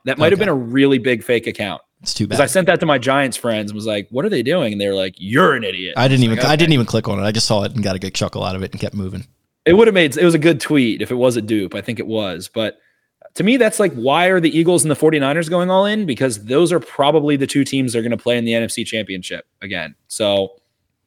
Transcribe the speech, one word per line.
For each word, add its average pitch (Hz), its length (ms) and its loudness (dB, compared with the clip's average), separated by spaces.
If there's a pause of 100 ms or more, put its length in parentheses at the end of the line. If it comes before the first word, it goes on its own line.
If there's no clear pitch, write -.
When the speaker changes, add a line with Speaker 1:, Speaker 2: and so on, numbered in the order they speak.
Speaker 1:
That 131 100 -2
might 160 160 4
have 185 80 2
Speaker 2:
Okay. 214 60 0
Speaker 1:
been - 20 2
a 160 60 2
really 131 440 2
big 117 240 -2
fake 117 240 -2
account. 101 360 -6 (180)
Speaker 2:
It's - 140 -8
too 104 120 -2
Speaker 1:
'Cause 104 120 -4
Speaker 2:
bad. 143 60 2
Speaker 1:
I - 20 4
sent 185 220 0
that 175 120 2
to 175 60 0
my 147 100 4
Giants 131 400 0
friends 107 340 -4
and 104 60 -10
was 107 100 -8
like, 104 240 -4
"What 131 140 -4
are 214 60 -2
they 139 120 -2
doing?" 135 300 0
And 101 80 -6
they 101 80 0
were 98 60 0
like, 95 240 -4
"You're 139 360 2
an 120 80 -4
idiot." 92 360 -8
Speaker 2:
I 127 100 2
didn't 131 120 4
Speaker 1:
It's 123 40 6
Speaker 2:
even, 113 140 2
Speaker 1:
like, 127 80 0
Speaker 2:
I 151 100 2
didn't 160 140 2
Speaker 1:
"Okay." 151 40 4
Speaker 2:
even 117 120 2
click 113 200 -2
on 101 120 -4
it. 98 40 -4
I 107 100 -2
just 110 140 -2
saw 104 180 0
it 104 100 -8
and 107 100 -4
got 95 100 -4
a 95 40 -6
good 95 160 -10
chuckle 101 300 -6
out 95 120 -6
of 95 60 -8
it 95 100 -8
and - 80 -14
kept - 140 -6
moving. 95 320 -8 (400)
Speaker 1:
It 170 80 4
would 226 140 6
have 208 60 2
made, 156 220 2
it 165 80 2
was 170 100 6
a 160 40 2
good 156 200 2
tweet 120 440 0
if 104 80 -6
it 127 60 -2
was 123 200 2
a 107 60 -2
dupe. 107 320 -4
I 101 80 -8
think 117 160 -8
it - 80 -10
was. 101 460 -6
But 110 260 -4 (560)
to - 100 -2
me, 247 140 4
that's 220 200 2
like, 190 140 2
why 135 340 2
are 185 140 4
the 151 160 2
Eagles 165 280 4
and 156 60 0
the 139 60 0
forty-niners 156 540 2
going 180 200 0
all 190 140 4
in? 208 220 -2
Because 117 400 -2
those 165 260 2
are 165 80 0
probably 147 560 2
the 135 100 -2
two 143 160 0
teams 131 300 -2
they're 117 100 -2
gonna 117 140 -2
play 120 220 0
in 117 80 -2
the 117 80 0
N 117 80 0
F 110 80 -4
C 113 140 -6
Championship 95 600 -8 (160)
again. 87 340 -10 (140)
So 101 460 0 (520)